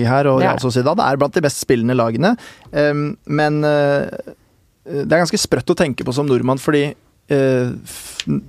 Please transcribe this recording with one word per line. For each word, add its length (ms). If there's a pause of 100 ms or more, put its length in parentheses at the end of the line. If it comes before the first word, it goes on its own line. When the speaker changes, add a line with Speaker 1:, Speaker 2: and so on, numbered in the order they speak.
Speaker 1:
her, 220
og 120
Speaker 2:
Det 60
er 40
Speaker 1:
Real 80
Speaker 2:
det. 40
Speaker 1:
Sociedad 380
er 180
blant 160
de 80
best 240
spillende 300
lagene. 420 (340)
Ehm, 540
men, 400
eh, 440 (760)
det 260
er 120
ganske 160
sprøtt 260
å 100
tenke 300
på 80
som 140
nordmann, 320
fordi, 340 (360)
eh, 420 (140)
f-, 400 (240)